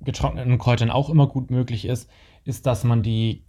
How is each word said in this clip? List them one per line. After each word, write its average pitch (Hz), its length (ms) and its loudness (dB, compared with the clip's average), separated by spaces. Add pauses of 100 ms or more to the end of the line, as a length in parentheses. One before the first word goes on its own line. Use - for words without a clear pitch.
getrockneten 127 560 -2
Kräutern 117 320 2
auch 143 200 0
immer 151 180 6
gut 127 240 -6
möglich 123 340 -2
ist, 113 240 -6 (340)
ist, - 220 -8
dass 123 180 0
man 117 200 2
die 113 460 -2